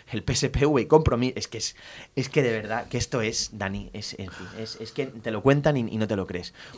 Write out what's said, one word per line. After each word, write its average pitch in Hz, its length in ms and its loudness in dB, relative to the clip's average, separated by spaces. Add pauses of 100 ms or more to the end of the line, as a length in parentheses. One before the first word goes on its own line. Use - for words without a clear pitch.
el 107 140 -6
P - 80 -2
S 127 180 2
P 143 160 2
V 147 160 6
y 104 40 0
Compromís, 127 500 6
es - 140 -6
que 113 80 -10
es, - 180 -6 (400)
es 131 140 -2
que 151 120 2
de 117 120 4
verdad 107 340 -4
que 120 100 -2
esto 120 220 -2
es, 110 320 -2
Dani, 101 400 -4
es, - 260 -10
en 92 140 -8
fin, 90 160 -14 (100)
es, 110 220 -10
es 113 140 -12
que 135 140 -4
te 117 240 -8
lo 104 120 -2
cuentan 143 320 6
y, 123 60 2
y 110 160 -2
no 107 100 2
te 104 80 0
lo 95 100 0
crees. 87 280 -8 (240)